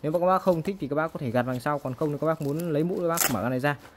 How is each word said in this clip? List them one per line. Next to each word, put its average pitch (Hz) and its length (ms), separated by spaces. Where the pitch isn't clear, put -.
Nếu 151 100
mà 175 60
các 170 80
bác 185 160
không 170 200
thích 196 180
thì 135 80
các 143 80
bác 160 160
có 170 60
thể 135 120
gạt 123 120
đằng 127 180
sau, 147 180
còn 131 160
không 147 180
thì 143 80
các 156 60
bác 160 160
muốn 156 300
lấy 151 120
mũ 175 160
các 175 80
bác 165 80
mở 104 80
cái 117 100
này 127 100
ra 143 160